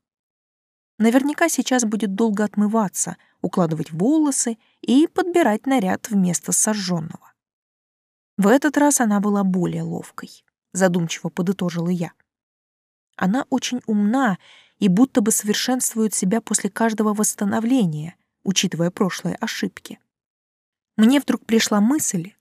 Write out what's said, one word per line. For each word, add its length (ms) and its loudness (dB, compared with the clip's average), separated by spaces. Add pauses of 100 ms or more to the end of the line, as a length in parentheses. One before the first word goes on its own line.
(1000)
Наверняка 500 2
сейчас 360 0
будет 300 -2
долго 280 0
отмываться, 760 -2 (240)
укладывать 500 -2
волосы 640 0 (240)
и 260 4
подбирать 580 0
наряд 440 0
вместо 420 0
сожженного. 800 -4 (1040)
В 100 2
этот 300 4
раз 240 4
она 180 2
была 240 0
более 400 0
ловкой, 600 -12 (300)
задумчиво 560 0
подытожила 600 -4
я. 220 -4 (1040)
Она 340 0
очень 360 -4
умна 520 0 (420)
и 80 2
будто 340 4
бы 100 0
совершенствует 800 -2
себя 280 -2
после 280 -4
каждого 440 0
восстановления, 1000 -2 (280)
учитывая 480 -2
прошлые 440 -4
ошибки. 640 -8 (1000)
Мне 220 6
вдруг 260 -2
пришла 340 2
мысль, 600 0